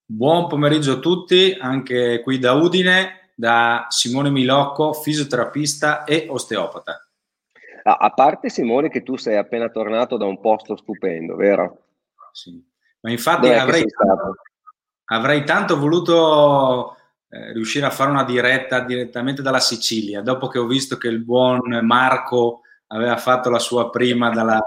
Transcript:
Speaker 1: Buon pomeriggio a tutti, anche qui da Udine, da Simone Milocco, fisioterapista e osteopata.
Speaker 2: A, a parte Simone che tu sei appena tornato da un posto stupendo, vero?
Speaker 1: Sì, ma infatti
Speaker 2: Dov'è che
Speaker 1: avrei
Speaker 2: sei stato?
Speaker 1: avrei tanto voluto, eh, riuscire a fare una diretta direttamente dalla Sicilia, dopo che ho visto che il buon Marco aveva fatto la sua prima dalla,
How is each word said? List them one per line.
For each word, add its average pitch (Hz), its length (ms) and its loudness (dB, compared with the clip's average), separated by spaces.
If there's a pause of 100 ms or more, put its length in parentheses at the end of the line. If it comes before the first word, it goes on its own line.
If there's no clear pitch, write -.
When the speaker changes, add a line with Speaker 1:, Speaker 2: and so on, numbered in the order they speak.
Speaker 1:
Buon 151 440 2
pomeriggio 147 440 2
a 127 60 -4
tutti, 185 600 2
anche 123 640 -2
qui 131 160 -2
da 123 140 2
Udine, 185 800 2
da 117 540 2
Simone 131 400 -2
Milocco, 143 640 2
fisioterapista 151 1120 -4
e 156 240 -2
osteopata. 104 800 -8 (760)
Speaker 2:
A, - 120 4
a - 140 2
parte 165 400 2
Simone 139 400 0
che 127 120 -6
tu 131 140 -6
sei 107 220 -2
appena 113 320 -4
tornato 113 480 -2
da 104 80 -4
un 95 120 -4
posto 107 380 0
stupendo, 85 600 -8
vero? 92 500 0 (460)
Speaker 1:
Sì, - 300 -20 (380)
ma 113 100 -8
infatti 123 360 2
Speaker 2:
Dov'è 123 80 8
che 113 60 4
Speaker 1:
avrei 147 200 2
Speaker 2:
sei 113 80 0
stato? 95 460 0 (720)
Speaker 1:
avrei 135 380 0
tanto 175 340 0
voluto, 147 1160 4 (340)
eh, 113 220 -16
riuscire 113 340 -2
a 127 40 0
fare 135 200 0
una 139 140 2
diretta 123 560 0
direttamente 123 600 -6
dalla 131 200 0
Sicilia, 110 600 -4
dopo 127 280 -4
che 123 100 -6
ho 117 80 -2
visto 131 320 -4
che 120 100 -6
il 113 160 -4
buon 123 580 0
Marco 123 800 0 (300)
aveva 113 280 -2
fatto 127 320 0
la 117 80 2
sua 120 320 -2
prima 120 400 0
dalla, 110 360 0